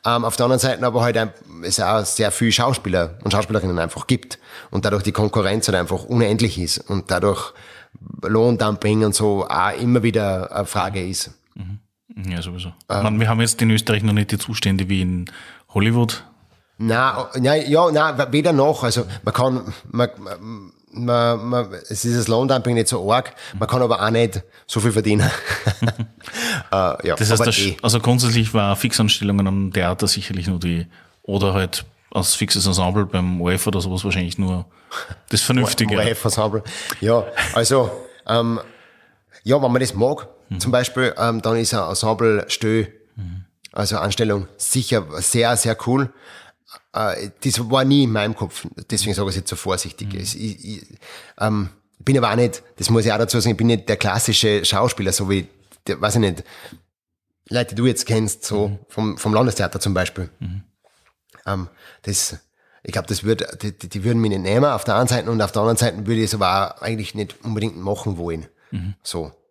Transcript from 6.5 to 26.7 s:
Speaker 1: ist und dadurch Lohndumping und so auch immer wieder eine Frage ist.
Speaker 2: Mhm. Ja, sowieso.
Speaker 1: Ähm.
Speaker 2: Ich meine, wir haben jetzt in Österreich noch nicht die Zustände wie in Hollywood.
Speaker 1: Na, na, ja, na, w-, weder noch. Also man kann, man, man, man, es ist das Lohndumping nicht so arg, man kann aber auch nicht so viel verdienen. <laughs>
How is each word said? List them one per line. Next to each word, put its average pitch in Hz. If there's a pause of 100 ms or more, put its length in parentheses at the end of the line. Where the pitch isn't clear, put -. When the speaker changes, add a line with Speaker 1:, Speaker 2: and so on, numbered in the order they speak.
Speaker 1:
ist 85 (140)
und 98
dadurch 95 (720)
Lohndumping 110
und 104
so 101
auch 90
immer 120
wieder 101
eine 101
Frage 98
ist. - (240)
Speaker 2:
Mhm. 98 (520)
Ja, 85
sowieso. 90 (200)
Speaker 1:
Ähm. 98
Speaker 2:
Ich 101
meine, 107
wir 110
haben 113
jetzt 113
in 110
Österreich 110
noch 107
nicht 104
die 107
Zustände 95
wie 95
in 90 (440)
Hollywood. 113 (540)
Speaker 1:
Na, 120 (100)
na, 135
ja, 156
na, 151
w-, 135
weder 151
noch. 139
Also 117 (180)
man 107
kann, 123 (180)
man, 120 (840)
man, 120
man, 120 (160)
es 107
ist 120
das 110
Lohndumping 123
nicht 113
so 98
arg, 127 (240)
man 104
kann 127
aber 117
auch 107
nicht 113 (240)
so -
viel 113
verdienen. 107
<laughs> - (1300)